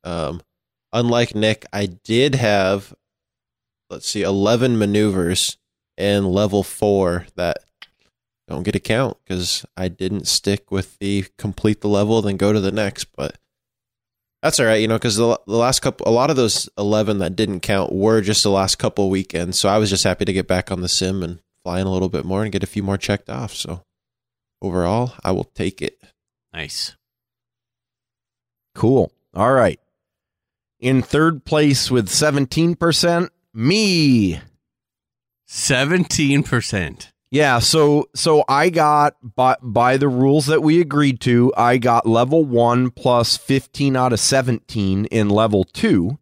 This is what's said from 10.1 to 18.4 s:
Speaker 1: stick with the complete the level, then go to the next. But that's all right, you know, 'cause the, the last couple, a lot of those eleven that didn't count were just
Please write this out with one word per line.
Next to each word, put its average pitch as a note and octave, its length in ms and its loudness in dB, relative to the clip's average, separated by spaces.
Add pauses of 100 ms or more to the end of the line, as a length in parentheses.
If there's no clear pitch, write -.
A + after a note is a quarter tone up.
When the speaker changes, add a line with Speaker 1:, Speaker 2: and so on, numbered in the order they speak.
Speaker 1:
stick - 440 -4
with - 280 -6
the G2+ 260 -4 (140)
complete G#2 420 -4
the G#2 80 -4
level, G#2 320 2
then G2 160 -4
go G2+ 160 0
to G#2+ 80 2
the F#2+ 120 -2
next. G#2 340 -6 (100)
But - 220 -8 (1040)
that's - 160 0
all B2 80 2
right, A2 160 4
you A2 60 0
know, A2+ 100 0
'cause A2 160 -2
the, A#2 320 0
the G2+ 100 -4
last A#2+ 260 0
couple, - 260 -4
a - 20 2
lot A#2+ 180 2
of D#3 60 0
those A#2+ 420 -2
eleven G#2 420 0
that F2+ 180 -4
didn't G2 240 -2
count G2 320 -2
were G#2+ 280 2
just G2+ 220 0